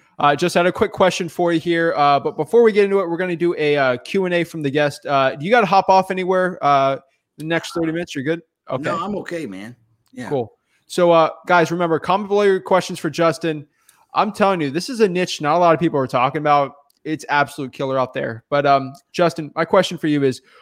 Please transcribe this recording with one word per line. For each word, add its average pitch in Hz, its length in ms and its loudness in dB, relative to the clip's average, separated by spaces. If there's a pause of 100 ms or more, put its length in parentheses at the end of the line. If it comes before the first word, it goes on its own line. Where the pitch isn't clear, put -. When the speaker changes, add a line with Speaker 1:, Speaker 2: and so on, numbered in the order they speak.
(200)
Speaker 1:
uh, 143 160 4
just 170 180 -2
had 175 140 2
a 180 60 2
quick 208 180 -2
question 180 380 0
for 170 240 -2
you 160 60 0
here. 165 360 0
Uh, 143 240 4
but 151 160 -4
before 156 280 2
we 220 100 6
get 202 100 4
into 196 160 2
it, 175 100 -2
we're 170 80 -4
gonna 180 200 -2
do 170 200 0
a, 147 200 0
uh, 127 260 2
Q 190 220 -2
and 175 80 -2
A 170 100 0
from 165 180 -8
the 143 80 -2
guest. 147 360 -2
Uh, 135 300 0
do 147 100 -10
you 202 60 0
gotta 233 140 4
hop 190 220 2
off 190 240 4
anywhere, 185 500 -2
uh, 139 360 2 (400)
the 151 80 -14
next 165 260 -4
thirty 165 220 -2
minutes? 175 200 -8
You're 135 120 -8
good? 170 160 -4 (280)
Okay. 131 140 -6
Speaker 2:
No, 156 200 -4
I'm 202 160 -6
okay, 165 260 -10
man. 101 280 -14 (380)
Yeah. 123 160 -14
Speaker 1:
Cool. 123 240 -4 (340)
So, 175 260 2
uh, 160 180 6 (180)
guys, 170 240 4
remember, 170 260 0
comment 196 300 -2
below 202 160 2
your 190 160 2
questions 185 400 -2
for 165 100 -6
Justin. 160 560 -2 (480)
I'm 202 200 0
telling 196 260 2
you, 147 100 -2
this 165 200 -6
is 233 100 -10
a 220 80 6
niche 180 320 -4
not 147 160 0
a 175 40 2
lot 170 140 6
of 156 60 2
people 156 180 -2
are 131 80 0
talking 135 340 -2
about. 143 340 0 (320)
It's 156 240 -8
absolute 143 420 -2
killer 135 260 -4
out 127 160 -2
there. 123 360 -8
But, 143 160 0
um, 135 280 2 (200)
Justin, 165 420 -2
my 165 80 -2
question 180 340 2
for 165 100 -4
you 147 160 0
is, 131 180 -2 (200)